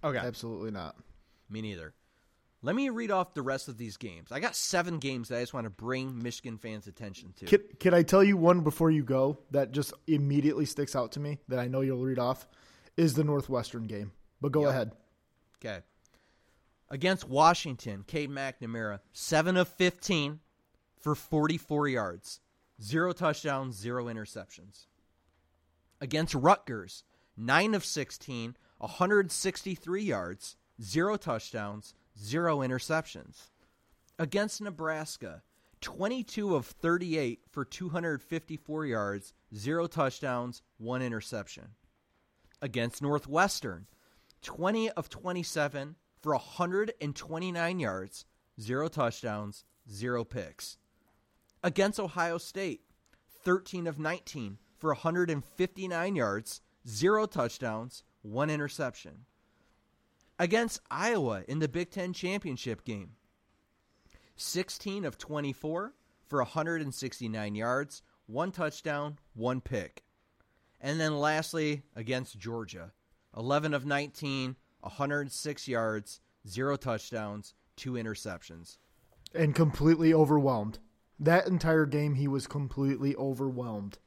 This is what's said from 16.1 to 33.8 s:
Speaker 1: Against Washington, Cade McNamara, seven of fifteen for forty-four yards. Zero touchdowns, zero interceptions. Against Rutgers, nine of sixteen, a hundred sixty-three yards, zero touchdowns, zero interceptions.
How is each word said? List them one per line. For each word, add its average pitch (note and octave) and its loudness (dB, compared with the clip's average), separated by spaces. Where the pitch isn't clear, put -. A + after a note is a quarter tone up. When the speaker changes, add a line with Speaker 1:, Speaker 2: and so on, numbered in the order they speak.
Speaker 1:
Against F3 0
Washington, C3+ 4
Cade D3 -4
McNamara, A#2 -6
seven E3 2
of F3+ 6
fifteen D#3+ 0
for D3+ 0
forty-four D3+ 2
yards. G2+ -4
Zero D#3+ 0
touchdowns, C#3 -2
zero A#2+ -4
interceptions. G#2 -12
Against D3+ 0
Rutgers, B2+ 4
nine D#3 4
of F#3 0
sixteen, B2 -6
a G#2+ -8
hundred G3 4
sixty-three F#3 -4
yards, G2+ -4
zero E3 2
touchdowns, G#2+ -6
zero D3 2
interceptions. C3 -4